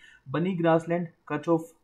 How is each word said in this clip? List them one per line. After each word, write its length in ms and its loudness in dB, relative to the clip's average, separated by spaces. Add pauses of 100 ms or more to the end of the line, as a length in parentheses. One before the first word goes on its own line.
(280)
बनी 280 0
grassland 520 2 (200)
कच्छ 200 -4
of, 120 2 (240)